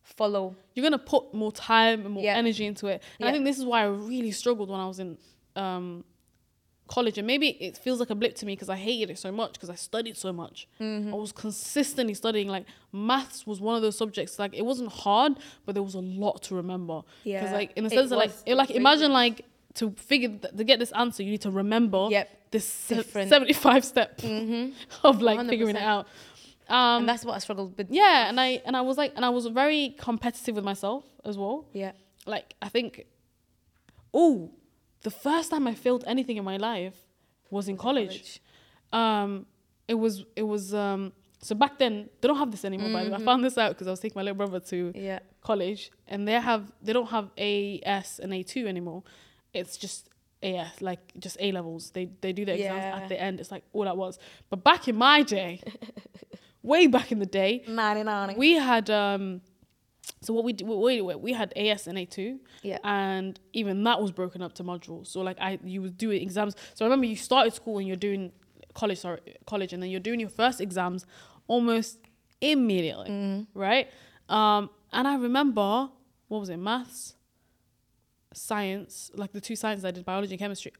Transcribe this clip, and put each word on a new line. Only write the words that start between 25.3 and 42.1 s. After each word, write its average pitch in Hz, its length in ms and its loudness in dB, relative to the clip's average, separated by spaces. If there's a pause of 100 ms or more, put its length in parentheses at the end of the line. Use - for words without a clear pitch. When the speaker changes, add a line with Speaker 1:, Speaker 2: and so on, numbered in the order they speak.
Speaker 2:
figuring 220 280 2
it 208 40 -4
Speaker 1:
Hundred - 0 -
percent. 196 60 -2
Speaker 2:
out. 208 200 2 (640)
Um, 240 340 6
Speaker 1:
And 240 60 2
that's 233 160 0
what 233 100 -4
I 196 40 -4
struggled 196 400 -8
with. 196 120 -6
Speaker 2:
yeah, 302 380 8
and 233 100 -2
I, 254 280 2
and 262 100 -2
I 254 60 0
was, 262 160 0
like, 285 180 0
and 240 80 0
I 247 60 4
was 247 160 0
very 277 520 2
competitive 233 580 -4
with 202 80 -4
myself 202 400 -4 (200)
as 208 140 -8
well. 233 340 -6
Speaker 1:
Yeah. 190 200 -8 (340)
Speaker 2:
Like, - 360 -8
I 202 60 -8
think, - 380 -4 (1080)
oh, 254 360 6 (520)
the 214 80 -8
first 320 400 0
time 294 160 0
I 233 80 -2
failed 247 320 0
anything 240 300 -2
in 202 80 -6
my 190 120 -4
life 196 380 -4 (560)
was 196 180 -4
in 196 60 -4
Speaker 1:
Was 190 60 -10
in - 20 -16
Speaker 2:
college. 240 260 2
Speaker 1:
college. - 320 -16 (520)
Speaker 2:
Um, 208 540 2 (420)
it 226 60 0
was, 220 300 0 (120)
it 214 80 -2
was, 208 300 -4
um, 196 380 -2 (280)
so - 140 -6
back 277 240 4
then, 214 300 0 (120)